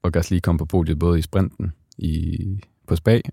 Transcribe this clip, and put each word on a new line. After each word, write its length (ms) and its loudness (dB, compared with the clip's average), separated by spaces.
Og 100 0
Gasly 280 0
kom 180 2
på 80 -2
podiet 340 0
både 200 2
i 20 0
sprinten 520 -2
i, 480 -4
på 80 2
Spa 260 4